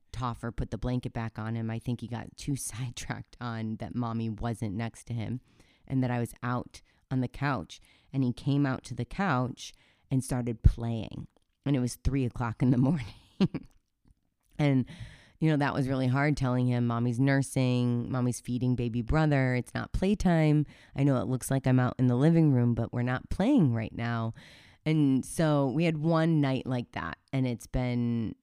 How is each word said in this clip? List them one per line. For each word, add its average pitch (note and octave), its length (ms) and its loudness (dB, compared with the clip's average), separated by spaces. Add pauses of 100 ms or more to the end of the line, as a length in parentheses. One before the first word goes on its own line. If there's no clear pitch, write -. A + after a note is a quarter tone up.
(120)
Toffer A#2 440 -6
put - 160 -6
the A2 60 -6
blanket B2 360 -4
back A2+ 240 -8
on A2 180 -6
him. A2+ 140 -4
I A2+ 100 -6
think A#2+ 220 -4
he A2+ 60 -10
got A2+ 300 -10
too C#3+ 180 -4
<laughs> - 20 -4
sidetracked A#2+ 840 -10
on A2+ 380 -6
that G#2 180 -10
mommy A2+ 340 -4
wasn't A2 460 -4
next A2+ 300 -8
to A#2 80 -10
him A2+ 280 -6 (460)
and C3 160 0
that B2 80 0
I A#2+ 80 -2
was A#2 140 -4 (100)
out B2 380 -6 (300)
on C3 100 0
the B2 60 -2
couch. B2+ 520 -6 (320)
And C3+ 120 0
he B2 100 2
came C#3+ 320 0
out C3 200 -4
to A#2+ 100 -12
the A#2+ 100 -6
couch C3 680 -2 (360)
and C3 140 2
started A#2+ 400 -4
playing. - 640 0 (380)
And C#3+ 100 2
it C3 40 2
was B2 160 -2
three C3+ 300 -2
o'clock A2+ 360 -4
in B2 100 6
the B2 60 4
<laughs> - 0 -
morning. B2 280 2 (1500)
And C3+ 280 4 (540)
you D#3+ 100 4
know, D3+ 80 4
that C#3 160 0
was C3+ 140 0
really C3 200 0
hard C#3 280 2
telling B2+ 320 0
him, A#2+ 200 2
"Mommy's A#2+ 320 0
nursing, B2+ 920 2
mommy's B2 300 -2
feeding B2+ 340 0
baby A#2+ 260 -2
brother, C3+ 540 2
it's - 180 -4
not A#2 200 -6
playtime. D#3+ 720 4 (300)
I C#3 80 0
know C3+ 180 4
it F#2 60 -4
looks B2+ 220 -4
like C3+ 160 0
I'm B2+ 140 6
out B2+ 180 0
in B2+ 100 2
the B2 80 4
living D#3 360 6
room, A#2+ 240 4
but A2+ 180 -4
we're A#2+ 100 -4
not B2+ 260 -4
playing G3 440 2
right A2+ 220 -4
now." A#2 380 -4 (520)
And D3 400 4
so D3 420 2
we D3 180 0
had E3 120 2
one D#3+ 440 2
night C3+ 240 0
like B2 280 -4
that, E2 240 -8 (160)
and C3 120 0
it's A#2+ 220 -4
been A#2+ 760 -2